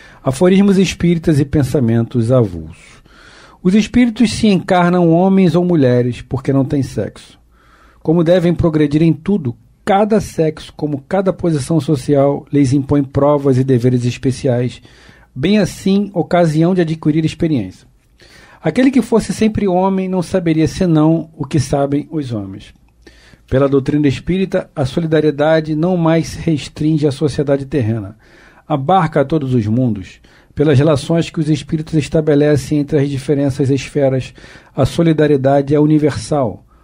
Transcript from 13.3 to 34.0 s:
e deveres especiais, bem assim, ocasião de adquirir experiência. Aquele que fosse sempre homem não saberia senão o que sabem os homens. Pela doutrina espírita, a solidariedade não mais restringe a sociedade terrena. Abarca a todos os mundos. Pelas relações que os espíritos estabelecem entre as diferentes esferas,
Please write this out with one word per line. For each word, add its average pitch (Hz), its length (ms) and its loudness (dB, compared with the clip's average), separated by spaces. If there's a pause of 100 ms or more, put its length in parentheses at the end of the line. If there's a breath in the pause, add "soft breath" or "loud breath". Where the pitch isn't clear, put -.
e 131 60 2
deveres 123 400 2
especiais, 123 800 -4 (520 soft breath)
bem 175 260 0
assim, 196 540 -2
ocasião 165 600 2
de 180 80 2
adquirir 160 420 -2
experiência. 151 640 -4 (760 soft breath)
Aquele 247 300 0
que 254 100 2
fosse 214 300 -2
sempre 214 360 -2
homem 190 420 0
não 185 140 -2
saberia 165 440 0
senão 160 680 2
o 143 100 -8
que 147 140 -2
sabem 143 520 -2
os 143 220 -6
homens. 101 400 -10 (760 soft breath)
Pela 135 220 0
doutrina 147 380 0
espírita, 185 680 -2
a 143 100 -2
solidariedade 156 880 0
não 175 200 0
mais 165 380 0
restringe 151 720 -2
a 143 60 0
sociedade 139 560 -2
terrena. 110 500 -4 (500 soft breath)
Abarca 156 540 0
a 135 40 0
todos 135 280 -2
os 110 140 0
mundos. 110 520 -2 (360 soft breath)
Pelas 143 240 2
relações 160 500 0
que - 100 -6
os 147 80 -2
espíritos 156 460 -4
estabelecem 147 840 0
entre 147 180 -2
as 139 100 0
diferentes 139 520 -2 (100)
esferas, 135 640 -2 (420 loud breath)